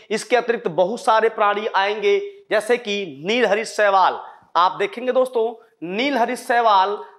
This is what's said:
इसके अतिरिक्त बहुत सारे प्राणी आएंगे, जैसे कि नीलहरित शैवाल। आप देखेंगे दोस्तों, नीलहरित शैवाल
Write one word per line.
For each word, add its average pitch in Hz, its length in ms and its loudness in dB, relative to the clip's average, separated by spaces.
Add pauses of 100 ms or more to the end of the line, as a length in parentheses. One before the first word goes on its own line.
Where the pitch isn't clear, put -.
इसके 214 260 -2
अतिरिक्त 233 340 0
बहुत 185 320 0
सारे 220 300 2
प्राणी 208 360 0
आएंगे, 202 500 0 (340)
जैसे 214 260 0
कि 202 480 -6
नीलहरित 214 420 0
शैवाल। 190 520 2 (380)
आप 180 220 2
देखेंगे 233 320 -4
दोस्तों, 247 420 0 (340)
नीलहरित 240 520 -2
शैवाल 208 580 2 (220)